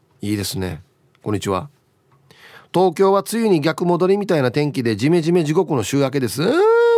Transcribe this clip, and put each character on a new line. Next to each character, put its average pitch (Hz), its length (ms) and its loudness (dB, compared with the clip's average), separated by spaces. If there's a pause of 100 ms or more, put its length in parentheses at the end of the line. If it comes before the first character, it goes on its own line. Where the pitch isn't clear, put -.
(220)
い 104 120 -4
い 107 40 -2
で 101 60 -4
す 95 160 -8
ね。 87 240 -8 (400)
こ 104 80 -6
ん - 20 -2
に 101 60 -4
ち 101 100 -6
は。 98 200 -4 (1040)
東 180 200 2
京 196 200 2
は 196 80 2
梅 226 220 -4
雨 220 60 0
に 170 120 4
逆 160 240 -2
戻 175 200 2
り 196 120 2
み 202 100 -4
た 185 100 0
い 143 40 2
な 123 100 2
天 147 220 -2
気 135 100 -4
で、 113 140 0
ジ 127 120 0
メ 175 120 4
ジ 160 100 0
メ 175 140 2
地 151 80 -2
獄 165 200 0
の 120 100 0
週 139 180 0
明 135 100 0
け 143 80 -4
で 123 80 -2
す。 123 160 -4
う - 20 0
ー 208 40 2
ん、 - 20 2
も 320 80 2 (380)